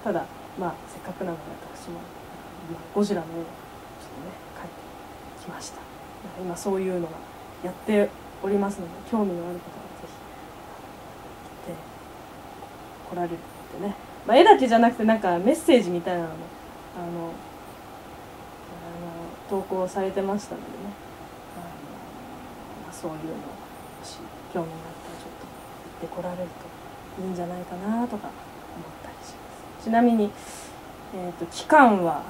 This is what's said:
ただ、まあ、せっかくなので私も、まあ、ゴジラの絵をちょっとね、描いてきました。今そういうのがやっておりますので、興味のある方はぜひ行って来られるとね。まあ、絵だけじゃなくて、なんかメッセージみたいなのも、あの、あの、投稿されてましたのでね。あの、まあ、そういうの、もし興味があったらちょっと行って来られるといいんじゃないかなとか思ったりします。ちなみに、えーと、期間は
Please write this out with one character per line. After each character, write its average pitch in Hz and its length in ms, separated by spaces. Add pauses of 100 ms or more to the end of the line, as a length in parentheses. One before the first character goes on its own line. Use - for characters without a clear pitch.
た 208 80
だ、 160 120 (340)
ま 175 100
あ、 - 60 (140)
せ - 100
っ - 20
か 185 120
く 185 120
な 165 60
の 170 60
で 156 60 (340)
私 - 120
も、 170 60
ま 170 60
あ、 - 800 (140)
ゴ 208 100
ジ 202 100
ラ 170 60
の 160 60
絵 165 40
を - 20
ち 165 40
ょ 165 40
っ 165 40
と - 40
ね、 - 40 (1040)
描 - 80
い - 40
て - 760
き - 40
ま - 120
し - 100
た。 - 100 (600)
今 180 160
そ 196 180
う 190 60
い 185 80
う 180 120
の 165 60
が 160 60 (520)
や 185 60
っ - 40
て 202 340 (340)
お 196 60
り 202 100
ま 202 120
す 202 80
の 175 80
で、 165 60 (180)
興 214 140
味 185 80
の - 20
あ - 20
る 170 60
方 - 20
は 175 80
ぜ 175 80 (420)
ひ - 60 (1600)
行 175 40
っ 160 40
て 160 60 (1300)
来 185 60
ら 175 80
れ 170 40
る 170 80 (420)
と 190 80
ね。 202 80 (320)
ま 214 80
あ、 - 20
絵 339 80
だ 415 140
け 254 100
じ 233 60
ゃ 226 40
な 233 120
く - 80
て、 220 60
な 220 100
ん 214 60
か 175 180
メ 214 140
ッ - 20
セ 302 240
ー 214 40
ジ 175 80
み 175 100
た 185 120
い 175 40
な 170 60
の 160 60
も、 160 60 (600)
あ 180 40
の、 170 320 (2250)
あ 202 60
の、 190 60
投 - 0
稿 185 260
さ 190 140
れ 190 80
て 196 120
ま 196 160
し - 80
た - 80
の - 60
で - 60
ね。 - 60 (840)
あ - 40
の、 - 40 (1200)
ま - 60
あ、 - 20
そ - 160
う - 40
い - 20
う - 20
の、 156 40
も 160 120 (720)
し - 140 (340)
興 175 80
味 165 80
が 165 80
あ - 0
っ - 180 (100)
た - 80
ら - 80
ち - 40
ょ - 40
っ - 120
と - 60 (600)
行 175 140
っ - 20
て - 0
来 - 0
ら 180 140
れ 180 80
る 165 60 (680)
と 190 60
い 190 40
い 185 60
ん - 20
じ 175 80
ゃ 175 40
な 180 120
い 180 40
か 180 140
な 220 300
と 220 120
か - 100
思 - 0
っ - 80 (680)
た - 60
り - 60 (120)
し - 60
ま - 480
す。 - 40
ち 226 60
な 226 120
み 240 100
に、 208 180 (880)
え 180 140
ー - 20
と、 170 140
期 - 180
間 233 400
は 151 260